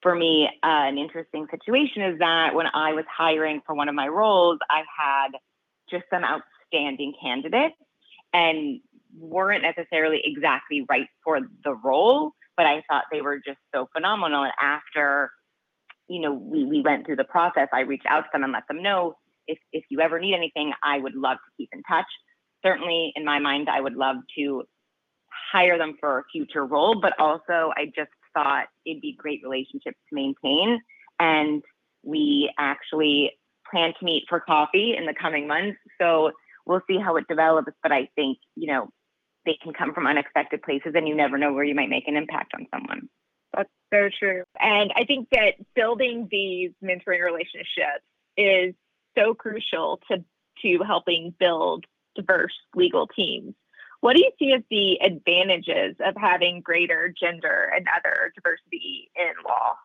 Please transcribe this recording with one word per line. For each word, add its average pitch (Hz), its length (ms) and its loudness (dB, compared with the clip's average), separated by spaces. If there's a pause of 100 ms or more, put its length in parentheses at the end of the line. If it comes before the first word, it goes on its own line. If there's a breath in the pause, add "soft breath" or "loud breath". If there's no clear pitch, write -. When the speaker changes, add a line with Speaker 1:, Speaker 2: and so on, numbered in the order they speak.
Speaker 1:
For 180 140 4
me, 160 320 4 (160)
uh, 151 220 4
an 139 120 0
interesting 156 540 -8
situation 220 520 0
is 175 160 -2
that 165 340 2
when 165 140 2
I 156 260 0
was 156 120 -4 (100)
hiring 156 500 0
for 156 100 -6
one 147 140 -2
of 143 60 -4
my 139 120 -2
roles, 175 520 4 (100)
I 156 140 0 (140)
had 139 340 0 (580)
just 175 200 -6
some 180 140 -2
outstanding 143 960 -4
candidates 151 540 -2 (580 soft breath)
and 156 460 0 (380)
weren't 180 460 -2
necessarily 160 600 0
exactly 147 680 -2
right 135 180 0 (160)
for 156 160 0 (240)
the 143 100 -2
role, 185 600 2 (220 soft breath)
but 170 100 4
I 151 220 2
thought 143 240 0
they 151 100 -4
were 143 160 -2
just 139 200 -12 (160)
so 131 200 -2
phenomenal. 165 500 0
And 135 180 -4
after, 143 720 0 (760)
you 175 140 -8
know, 151 120 -2
we, 139 320 -4
we 147 160 0
went 143 240 0
through 151 100 -4
the 135 80 -2
process, 170 500 0
I 131 80 2
reached 131 260 -4
out 156 140 2
to - 120 -12
them 143 100 0
and 135 100 -2
let - 140 -6
them 160 160 -8
know, 185 320 0 (320)
"If, 156 100 -6 (160)
if 156 160 -6
you 139 120 -2
ever 165 180 2
need 190 160 -2
anything, 151 380 -4 (100)
I 143 160 0
would 135 160 -8
love 135 220 -2
to - 200 -20
keep - 140 -12
in 131 120 -16
touch." 175 220 0 (580)
Certainly 165 520 0
in 151 100 -6
my 147 140 0
mind, 143 300 -2
I 135 120 0
would 135 140 -4
love 131 220 0 (200)
to 143 260 -4 (880)
hire 180 260 4
them 156 220 -2
for 139 200 0
a 139 120 -10
future 147 340 -4
role, 156 340 2
but 185 200 2
also 160 560 2
I 147 100 -4 (100)
just 151 160 -8 (220)
thought 139 320 0 (200)
it'd 156 160 -8
be 147 160 -8
great 151 260 -8
relationships 135 540 -8 (120)
to 151 60 -8
maintain. 143 640 0 (400 soft breath)
And 151 440 2 (400)
we 147 560 0
actually 143 720 0 (380)
plan 170 300 0
to 190 60 -8
meet 165 240 -4
for 170 100 0
coffee 185 580 2
in 165 80 -6
the 151 80 -4
coming 151 340 -4
months. 175 300 -2 (220)
So 160 320 4 (340 soft breath)
we'll 185 220 2
see 185 100 2
how 185 200 0
it - 100 -2
develops, 160 440 4 (120)
but - 80 2
I 139 240 0
think, 135 220 -2 (180)
you 156 120 -6
know, 131 220 -2 (560)
they 156 180 0
can 160 100 -12
come 147 200 -4
from 151 140 -2
unexpected 147 540 0
places, 143 320 -4
and 160 140 2
you 151 80 -2
never 139 220 2
know 143 160 2
where 139 100 0
you 147 100 0
might 139 160 -2
make - 180 -4
an 147 100 0
impact 151 360 -6
on - 200 -14
someone. - 340 -10 (480)
Speaker 2:
That's 202 140 -4 (240)
so 202 160 4 (100)
true. 185 240 -2 (160)
And 208 360 2
I 240 100 2
think 262 260 -2
that 214 220 4 (200)
building 233 560 0
these 185 420 -4 (120)
mentoring 180 400 -2
relationships 165 800 -4 (320)
is 185 400 4 (420)
so 226 160 4
crucial 208 680 -4 (100)
to, 190 60 0 (460)
to 180 220 2
helping 175 540 -2
build 170 460 2 (300)
diverse 185 380 0 (220)
legal 175 320 2
teams. - 460 -6 (480 loud breath)
What 254 140 6
do 330 60 10
you 523 160 6
see 269 140 2
as 254 180 2
the 196 320 2
advantages 175 920 0 (100)
of 196 120 0
having 175 440 0
greater 170 560 0
gender 170 560 0
and 180 140 -2 (100)
other - 380 -2
diversity - 800 -6
in 170 160 -2 (140)
law? 117 400 0